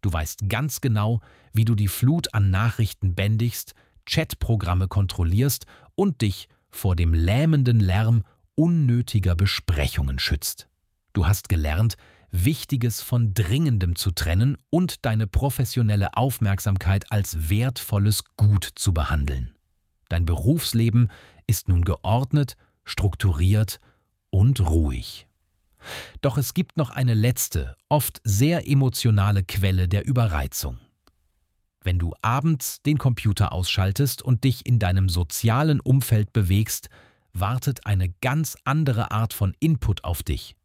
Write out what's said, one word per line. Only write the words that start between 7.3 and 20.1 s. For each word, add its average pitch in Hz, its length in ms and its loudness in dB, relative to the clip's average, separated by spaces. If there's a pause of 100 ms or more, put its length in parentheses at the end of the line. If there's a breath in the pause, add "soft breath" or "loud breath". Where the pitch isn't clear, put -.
Lärm 107 440 2 (320 soft breath)
unnötiger 123 800 2
Besprechungen 73 840 -2
schützt. - 500 -4 (460)
Du 82 140 2
hast 98 220 0
gelernt, 82 460 0 (380 soft breath)
Wichtiges 117 680 -2
von 117 320 0
Dringendem 101 640 0
zu - 140 -2
trennen 95 460 0 (120)
und 175 360 -2
deine 110 220 0
professionelle 113 880 0
Aufmerksamkeit 101 960 0
als 82 380 -4
wertvolles 107 720 0 (140)
Gut 104 380 2
zu - 180 0
behandeln. 69 600 -2 (540)
Dein 85 180 0